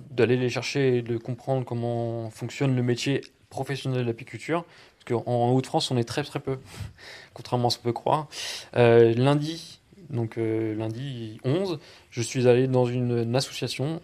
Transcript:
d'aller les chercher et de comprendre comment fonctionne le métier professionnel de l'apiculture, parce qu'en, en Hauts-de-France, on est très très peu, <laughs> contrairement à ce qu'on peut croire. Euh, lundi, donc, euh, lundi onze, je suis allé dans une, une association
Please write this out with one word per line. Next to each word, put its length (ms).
d'aller 240
les 120
chercher 500
et 40
de 140
comprendre 480
comment 680
fonctionne 460
le 80
métier 380
professionnel 520
de 40
l'apiculture, 580
parce 300
qu'en, 40
en 220
Hauts-de-France, 400
on 60
est 80
très 180
très 160
peu, 200
<laughs> 400
contrairement 320
à 60
ce 60
qu'on 60
peut 80
croire. 360
Euh, 380
lundi, 680
donc, 280
euh, 380
lundi 680
onze, 360
je 120
suis 240
allé 220
dans 180
une, 380
une 100
association 680